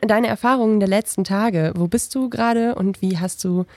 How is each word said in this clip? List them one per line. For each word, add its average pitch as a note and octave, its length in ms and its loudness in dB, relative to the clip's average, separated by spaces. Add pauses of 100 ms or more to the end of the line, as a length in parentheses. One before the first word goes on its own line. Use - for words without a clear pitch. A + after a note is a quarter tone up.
deine A3 260 2
Erfahrungen A3+ 520 2
der G3 100 2
letzten G3 340 0
Tage? G3 520 0
Wo F3 120 0
bist - 280 -4
du C4 120 -2
gerade A#3 460 0
und F#3+ 300 -2
wie F#3+ 160 0
hast F3+ 240 -6
du, F3+ 220 0 (120)